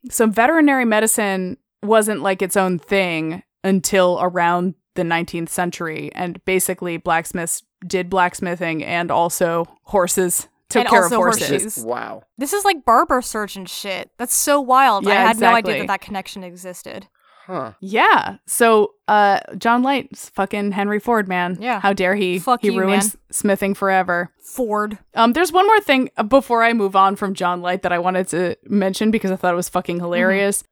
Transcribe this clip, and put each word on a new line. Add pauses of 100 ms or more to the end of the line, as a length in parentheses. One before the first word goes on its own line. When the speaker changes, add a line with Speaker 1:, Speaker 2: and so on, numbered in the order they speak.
Speaker 1:
So
veterinary
medicine (260)
wasn't,
like,
its
own
thing (200)
until
around (200)
the
nineteenth
century,
and
basically
blacksmiths (240)
did
blacksmithing
and
also (180)
horses (220)
took
Speaker 2:
And
Speaker 1:
care
of
Speaker 2:
also
Speaker 1:
horses.
Speaker 2:
horseshoes.
Speaker 3:
Wow. (140)
Speaker 2:
This
is
like
barber
surgeon
shit.
That's
so
wild.
I
Speaker 1:
Yeah,
Speaker 2:
had
no
idea (160)
Speaker 1:
exactly.
Speaker 2:
that
that
connection
existed. (380)
Speaker 3:
Huh.
Speaker 1:
Yeah. (100)
So, (140)
uh, (180)
John
Light's
fucking
Henry
Ford,
man.
Speaker 2:
Yeah.
Speaker 1:
How
dare
he?
Speaker 2:
Fuck
Speaker 1:
He
Speaker 2:
you,
Speaker 1:
ruined
Speaker 2:
man.
Speaker 1:
s-, (140)
smithing
forever. (100)
Speaker 2:
Ford. (160)
Speaker 1:
Um,
there's
one
more
thing,
uh,
before
I
move
on
from
John
Light
that
I
wanted
to
mention
because
I
thought
it
was
fucking
Speaker 2:
Mm-hmm.
Speaker 1:
hilarious.